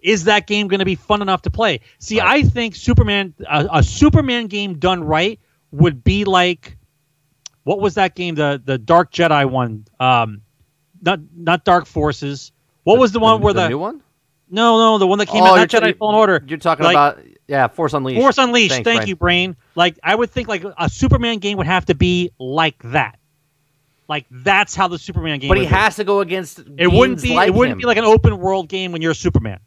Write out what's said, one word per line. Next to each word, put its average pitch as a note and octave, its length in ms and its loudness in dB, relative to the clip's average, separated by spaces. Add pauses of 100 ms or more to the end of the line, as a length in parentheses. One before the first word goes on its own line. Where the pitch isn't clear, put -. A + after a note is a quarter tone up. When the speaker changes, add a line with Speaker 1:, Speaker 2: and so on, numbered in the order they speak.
Speaker 1:
is F3+ 240 -2
that G#3 220 0
game G#3 200 -2
gonna F#3+ 180 -2
be F#3 100 -2
fun G#3 260 -4
enough G3 220 -4
to E3+ 60 -8
play? G3 320 -2 (180)
See, A3 200 -4
Speaker 2:
Right. A#3+ 240 2
Speaker 1:
I - 40 4
think A#3 280 -2
Superman, G3+ 580 0 (160)
a, D3 240 -2
a D3+ 100 4
Superman C4 640 0
game G3 320 -8
done F3+ 240 -2
right E3 360 -2 (320)
would D3 320 0
be G3+ 220 0
like, F3+ 520 -2 (840)
what G3 160 -4
was G3 160 -2
that F#3+ 200 -2
game? F3 200 -6
The, C#3+ 280 -2
the C3 140 -4
Dark E3 340 2
Jedi D3+ 380 2
one. A#2 360 -4 (140)
Um, A#2 420 0 (600)
not, F3 180 -2 (160)
not E3+ 280 -10
Dark F3 220 2
Forces. D3 680 -6 (320)
What G3+ 120 2
Speaker 2:
The, B3 60 2
Speaker 1:
was A#3 100 2
the A3+ 80 -4
one A3 200 2
Speaker 2:
the, G#3 60 0
Speaker 1:
where G#3 80 2
Speaker 2:
the F#3+ 80 0
Speaker 1:
the E3 80 0
Speaker 2:
new C3+ 100 -4
one? A#3 220 -10 (480)
Speaker 1:
No, A3+ 280 2
no, A3 200 4
the F#3+ 100 2
one G3 120 2
that G#3 80 -2
came F#3+ 160 0
Speaker 2:
Oh, - 20 8
Speaker 1:
out, F#3 60 8
Speaker 2:
you're F#3 80 8
Speaker 1:
not F3+ 100 2
Speaker 2:
ta-, A#3 100 2
Speaker 1:
Jedi G#3+ 180 0
Fallen G#3+ 180 0
Order. G3 320 2
Speaker 2:
you're D#3 100 -10
talking D#3+ 260 -2
Speaker 1:
Like, E3+ 120 4
Speaker 2:
about, C#3+ 240 2 (280)
yeah, C3+ 200 0
Force D3+ 260 -4
Unleashed. C#3+ 260 -2
Speaker 1:
Force C4 180 2
Unleashed. A#3+ 360 2
Speaker 2:
Thanks, B2 120 -4
Speaker 1:
Thank A#3 120 0
Speaker 2:
Brian. A3 120 -4
Speaker 1:
you, F#3 60 -6
Brain. F3 400 -2 (200)
Like, E3+ 280 0
I F3 100 0
would A3+ 160 -2
think, A#3+ 200 -8
like, F#3+ 160 -6 (120)
a F3 120 -2
Superman A#3+ 500 -2
game G3+ 180 -6
would F3+ 100 -4
have F3+ 180 0
to E3+ 100 0
be F3 420 -2
like C#3+ 460 -4
that. A#2+ 340 -4 (920)
Like, D3+ 200 -8
that's F#3+ 460 -2
how F#3 140 0
the E3+ 100 -10
Superman D#3+ 400 -8
game C3+ 80 -8
Speaker 2:
But F#3 100 2
he G3 60 0
Speaker 1:
would E3 60 -4
be. G3 60 2
Speaker 2:
has G#3 200 2
to G#3+ 80 -6
go G3 160 0
against F#3 400 -6
Speaker 1:
It C#3+ 320 0
wouldn't A#3+ 280 4
Speaker 2:
games - 20 -12
Speaker 1:
be, B3 140 -2
Speaker 2:
like F#3+ 120 2
Speaker 1:
it F#3 60 2
wouldn't B3 200 2
Speaker 2:
him. G3+ 40 -12
Speaker 1:
be G#3+ 80 -6
like A#3 120 2
an A3+ 60 0
open A3 360 4
world F#3 280 -4
game F#3+ 240 -8
when E3 100 -8
you're D#3+ 120 0
Superman, A2+ 540 -4